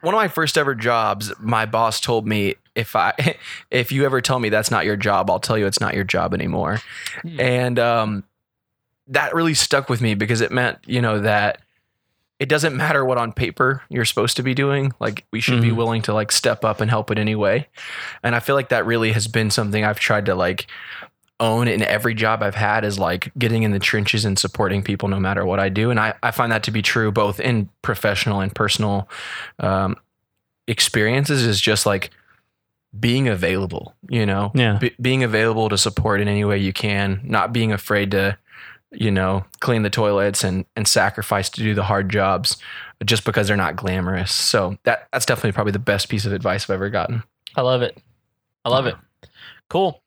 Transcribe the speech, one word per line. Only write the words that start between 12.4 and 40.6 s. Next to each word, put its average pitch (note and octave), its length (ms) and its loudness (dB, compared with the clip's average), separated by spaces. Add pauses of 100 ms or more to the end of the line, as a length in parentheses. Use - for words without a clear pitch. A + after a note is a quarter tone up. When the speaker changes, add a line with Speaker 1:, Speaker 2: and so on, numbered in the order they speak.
Speaker 1:
doesn't D3+ 260 2
matter D3 300 0
what B2+ 140 0
on A#2 160 -2
paper B2+ 560 0
you're A2+ 160 -2
supposed - 320 0
to B2+ 60 -4
be B2+ 100 0
doing. C#3 480 0
Like, A2 280 -4
we A2+ 120 -4
should B2 200 2
be A#2 60 4
Speaker 3:
Mm-hmm. A2+ 100 4
Speaker 1:
willing A2+ 260 0
to, G#2+ 100 -2
like, G#2+ 180 0
step - 320 0
up G#2+ 160 0
and A2 100 0
help A2 220 0
in G#2+ 60 0
any G#2+ 180 0
way. G#2+ 320 2 (560)
And A#2+ 100 2
I A#2+ 60 2
feel C#3 160 0
like C3+ 140 0
that A2+ 160 2
really A2+ 260 2
has A2 160 0
been A2 240 0
something G#2+ 320 0
I've G#2+ 160 0
tried G#2 280 0
to, F#2+ 80 2
like, F2+ 320 -2 (760)
own A#2 240 2
in G#2+ 160 2
every A2 320 0
job A2 260 2
I've G2 140 -2
had G#2 300 0
is, G2+ 120 -2
like, F2+ 400 -2
getting A2+ 260 2
in G#2+ 80 2
the G2 80 2
trenches G#2+ 460 0
and F#2+ 140 0
supporting G2 420 0
people G2 280 -2
no G2 100 0
matter F#2+ 260 0
what F#2+ 140 0
I G2 100 2
do. G#2+ 220 2
And A#2 80 2
I, G#2+ 240 0
I A#2 80 2
find A#2 200 0
that G#2+ 120 2
to A2+ 80 -4
be G#2+ 100 0
true A2 300 2
both G#2 280 2
in A2 300 0 (140)
professional G2+ 560 0
and F#2+ 160 -2
personal, G2+ 520 0 (520)
um, F#2+ 360 0 (720)
experiences, B2 800 2
is G2+ 140 2
just, G#2+ 260 2
like, G2 240 0 (880)
being B2 300 2
available, F#2 680 -2 (140)
you A#2 160 0
know? G2+ 280 0
Speaker 3:
Yeah. A2+ 240 4
Speaker 1:
Be-, A#2+ 240 0
being B2+ 220 2
available A2 460 2
to G2+ 80 0
support G2+ 440 0
in G#2 60 0
any G2+ 180 0
way G2+ 140 2
you F#2+ 140 0
can, G2+ 500 -2
not A2 300 0
being A2+ 180 0
afraid G2+ 400 -2
to, G2 260 0 (540)
you A2 200 0
know, F#2+ 340 0 (140)
clean A#2 220 2
the G#2 80 0
toilets G2+ 540 0
and, F#2 220 0 (100)